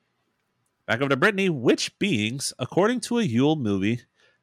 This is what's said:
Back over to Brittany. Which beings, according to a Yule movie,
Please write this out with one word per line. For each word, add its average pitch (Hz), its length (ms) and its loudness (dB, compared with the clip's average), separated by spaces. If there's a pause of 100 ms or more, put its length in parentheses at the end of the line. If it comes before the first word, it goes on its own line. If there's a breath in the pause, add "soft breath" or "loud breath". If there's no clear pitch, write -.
(880)
Back 113 140 -2
over 139 80 0
to 135 80 2
Brittany. 190 340 0
Which 156 480 -2
beings, 123 600 -2
according 208 420 0
to 240 180 -4
a 233 40 0
Yule 139 340 2
movie, 107 460 0 (400)